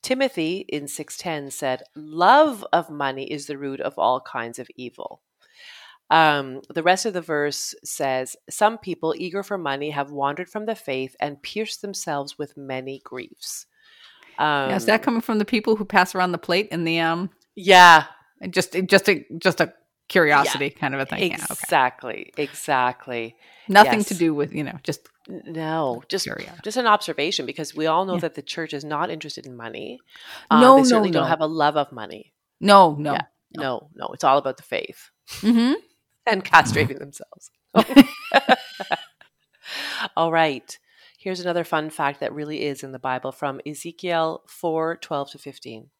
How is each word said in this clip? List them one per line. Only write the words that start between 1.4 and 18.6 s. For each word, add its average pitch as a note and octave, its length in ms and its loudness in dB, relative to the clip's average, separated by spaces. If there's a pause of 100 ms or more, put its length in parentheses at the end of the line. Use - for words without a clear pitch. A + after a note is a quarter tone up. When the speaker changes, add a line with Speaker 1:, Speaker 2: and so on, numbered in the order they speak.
Speaker 1:
said, C3 320 -4 (140)
"Love G3 760 2
of E3 200 0
money C3+ 400 -6
is C#3+ 160 -10
the C#3+ 100 -10
root C#3 240 -8
of - 160 -6
all B2+ 240 0
kinds A#2 380 -10
of B2 160 -14
evil." - 480 -16 (840)
Um, C#3+ 600 2
the E3 140 -6
rest F3+ 240 4
of G3+ 60 -4
the F3+ 80 -4
verse D3 520 -4 (100)
says, C3 520 -4 (140)
"Some A3 280 0
people E3 400 -6
eager F3+ 240 -8
for G3+ 160 -8
money D3 340 -6
have C#3+ 200 -6
wandered C#3+ 380 -4
from G#3+ 180 -10
the A3 80 -4
faith C3 440 -8
and C#3+ 220 -6
pierced - 400 -10
themselves D3+ 560 -8
with C#3 200 -12
many C3+ 460 -10
griefs." - 600 -14 (720)
Speaker 2:
Now, C#3+ 380 0
is F#3+ 100 -4
that A3 140 2
Speaker 1:
Um, - 60 -8
Speaker 2:
coming A3+ 160 0
from A3 180 -2
the G3+ 60 0
people A3 300 0
who G#3+ 100 -8
pass F#3 280 2
around F3+ 200 0
the E3+ 40 -4
plate F3+ 320 -2
in E3 140 -4
the, E3 160 0
um, E3 320 -2 (240)
Speaker 1:
Yeah. F3+ 500 10 (360)
Speaker 2:
and F3+ 120 -10
just, - 220 0 (100)